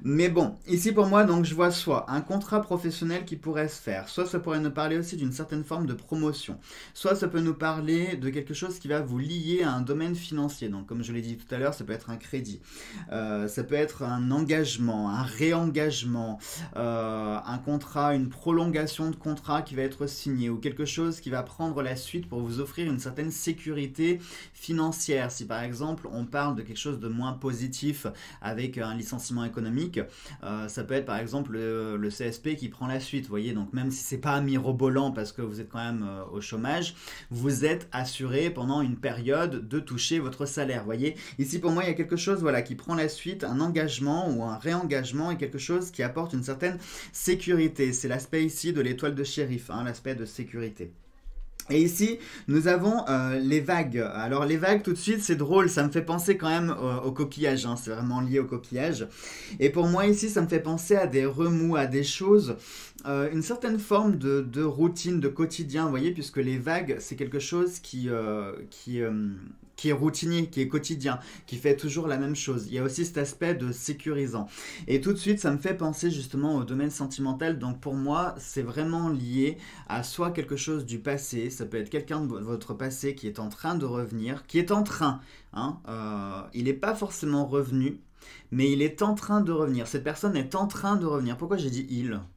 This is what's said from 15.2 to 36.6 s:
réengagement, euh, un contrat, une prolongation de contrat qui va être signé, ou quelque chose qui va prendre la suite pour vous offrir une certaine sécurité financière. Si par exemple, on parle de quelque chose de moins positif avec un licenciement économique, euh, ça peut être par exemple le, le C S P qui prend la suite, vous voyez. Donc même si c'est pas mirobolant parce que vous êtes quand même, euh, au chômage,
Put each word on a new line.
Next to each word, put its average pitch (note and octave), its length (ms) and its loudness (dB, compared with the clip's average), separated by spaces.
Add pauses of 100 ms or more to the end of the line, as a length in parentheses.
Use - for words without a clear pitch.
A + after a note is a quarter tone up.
réengagement, C3 1160 0 (380)
euh, A2 680 -2
un B2+ 140 -4
contrat, C#3+ 560 0
une C3 140 2
prolongation D#3+ 840 2
de D#3 60 -4
contrat D3+ 460 -2
qui C#3 120 -10
va C3 80 0
être C3+ 240 -2
signé, C3 420 -2
ou A#2 100 -2
quelque C#3+ 260 -2
chose E3 360 -2
qui C3 100 -8
va B2 120 -2
prendre D3 400 -4
la B2+ 140 -4
suite F3 320 -8
pour A#2+ 120 -4
vous A#2 200 -4
offrir E3 260 -4
une C3 140 0
certaine D3 320 -6
sécurité D#3+ 880 0 (320)
financière. D#3+ 800 0
Si - 140 -8
par A#2 160 -4
exemple, C3+ 500 -6
on A#2+ 120 -4
parle C#3+ 300 -2
de G#2+ 80 -6
quelque G#2+ 160 -10
chose C#3 220 -4
de A2+ 80 -6
moins B2 240 -2
positif C3 720 -4 (360)
avec B2 360 -4
un A2+ 160 -4
licenciement A#2 500 -4
économique, A#2 440 -2 (540)
euh, G#2+ 260 -6
ça A2 160 -6
peut C3 100 -4
être C3+ 120 0
par G#2+ 100 -2
exemple A#2 360 -4
le, A2 440 -2
le G#2 140 0
C A#2+ 140 -8
S A2+ 140 -4
P D#3 180 -2
qui B2+ 120 -8
prend - 180 -6
la C3 140 -2
suite, C3+ 240 -4
vous G2+ 60 -12
voyez. G#2 220 -2
Donc G2+ 200 -2
même C3 180 0
si C3 120 -6
c'est B2+ 160 -4
pas C#3+ 220 2
mirobolant C3 720 2
parce G#2+ 200 -4
que - 80 -10
vous A2 200 -6
êtes G#2 100 -10
quand A#2 120 -6
même, A#2 240 -2
euh, G2 260 -6
au G#2 80 -4
chômage, C3+ 540 -4 (360)